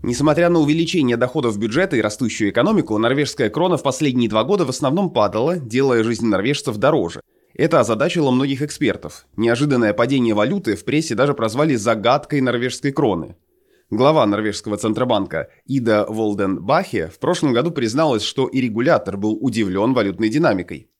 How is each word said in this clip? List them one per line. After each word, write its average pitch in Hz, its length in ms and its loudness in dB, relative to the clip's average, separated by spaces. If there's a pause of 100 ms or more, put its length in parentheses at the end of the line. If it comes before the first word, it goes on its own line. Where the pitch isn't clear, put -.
Несмотря 151 460 2
на 170 120 4
увеличение 151 560 2
доходов 120 420 0
бюджета 117 380 0
и 110 40 2
растущую 104 500 -2
экономику, 139 460 0
норвежская 120 540 0
крона 175 260 0
в 127 60 -4
последние 127 480 0
два 110 140 2
года 180 200 0
в 123 40 -2
основном 151 420 0
падала, 113 460 0
делая 123 480 2
жизнь 113 220 -2
норвежцев 110 500 -2
дороже. 117 440 0 (340)
Это 160 260 2
озадачило 139 500 0
многих 135 320 0
экспертов. - 640 -4 (100)
Неожиданное 120 560 2
падение 120 400 2
валюты 110 440 0
в - 80 -16
прессе 143 320 -2
даже 139 180 2
прозвали 127 400 0
«загадкой 117 680 0
норвежской 123 520 -2
кроны». 101 420 0 (560)
Глава 131 360 4
норвежского 104 500 -2
центробанка 107 720 -2 (180)
Ида 113 420 2
Волденбахе 104 1000 -2
в - 100 -20
прошлом 156 340 0
году 143 200 0
призналась, 127 500 0
что - 240 -2
и 131 140 -2
регулятор 120 560 0
был 107 240 -2
удивлён 110 520 0
валютной 110 360 0
динамикой. 110 600 -2 (120)